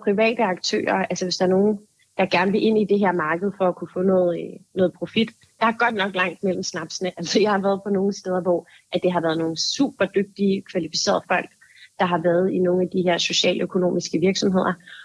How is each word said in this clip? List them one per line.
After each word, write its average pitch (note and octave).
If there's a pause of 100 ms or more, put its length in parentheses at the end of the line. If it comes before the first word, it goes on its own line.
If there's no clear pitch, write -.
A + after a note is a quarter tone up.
private A3
aktører, F#3+
altså F#3
hvis F3
der F#3
er F3+
nogen, G3+ (380)
der F#3+
gerne F#3
vil G#3
ind A3
i G#3+
det G3+
her F#3+
marked E3+
for F#3
at F3
kunne -
få F3+
noget, F3+
øh, - (220)
noget F3+
profit, A3+ (300)
der A3
er A3+ (120)
godt A#3+
nok G3
langt F3+
mellem F#3
snapsene. E3+
Altså, F3
jeg G#3
har G3
været G3
på G#3
nogle G3
steder, F#3
hvor F3 (260)
at F3+
det F3+
har F3
været D#3+
nogle E3
super -
dygtige, G3 (100)
kvalificerede F3
folk, - (500)
der G3
har F3
været F3
i F#3
nogle F3+
af F3
de F#3
her E3+
socialøkonomiske F3+
virksomheder. F#3 (320)